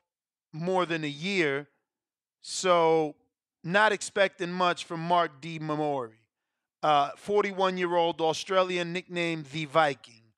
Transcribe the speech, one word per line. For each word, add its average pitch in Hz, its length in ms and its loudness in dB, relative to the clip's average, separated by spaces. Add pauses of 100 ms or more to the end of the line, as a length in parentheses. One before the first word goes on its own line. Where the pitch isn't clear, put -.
(540)
more 175 320 0
than 160 180 -2
a 151 40 -2
year. 147 600 -2 (720)
So, 160 760 2 (480)
not 208 280 2
expecting 190 640 -2
much 180 320 0
from 165 160 -8
Mark 165 400 0
D. 160 180 -10
Mamori. 147 520 -4 (680)
Uh, 147 360 4
forty-one-year-old 185 1040 0
Australian, 175 720 0
nicknamed 170 540 -4
the 156 180 -6
Viking. 135 560 -2 (160)